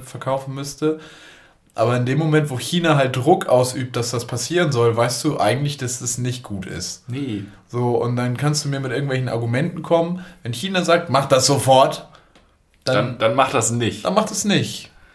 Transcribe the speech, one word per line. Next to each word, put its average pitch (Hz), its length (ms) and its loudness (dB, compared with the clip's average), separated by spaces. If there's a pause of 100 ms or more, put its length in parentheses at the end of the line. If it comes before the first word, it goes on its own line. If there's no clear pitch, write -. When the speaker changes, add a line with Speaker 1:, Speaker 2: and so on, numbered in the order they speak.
Speaker 1:
verkaufen 135 500 -6
müsste. 151 460 -4 (760)
Aber 117 220 2
in 120 80 0
dem 131 140 0
Moment, 156 320 2
wo 127 80 -6
China 165 380 2
halt 131 200 2
Druck 156 300 2
ausübt, 123 500 0
dass 117 140 -2
das 120 160 -4
passieren 160 460 -2
soll, 117 220 4
weißt 117 300 0
du 151 160 0
eigentlich, 127 380 0
dass 123 220 -6
das 123 180 -6
nicht 123 240 -4
gut 95 240 -10
ist. - 420 -10
Speaker 2:
Nee. 120 360 -6 (240)
Speaker 1:
So, 120 280 0
und 120 200 0
dann 123 200 -2
kannst 147 300 0
du - 20 -2
mir 139 120 -4
mit 131 120 -4
irgendwelchen 131 380 -2
Argumenten 117 500 -2
kommen. 170 420 0 (200)
Wenn 123 100 -6
China 185 320 -2
sagt, 170 240 2
„Mach 135 180 2
das 131 200 4
sofort“, 135 600 4 (800)
dann 131 100 0
Speaker 2:
Dann, 117 240 0
dann 110 180 2
mach 131 160 4
das 117 180 0
nicht. 117 340 -2
Speaker 1:
dann - 80 0
mach 196 140 2
das - 180 -6
nicht. 160 460 0 (240)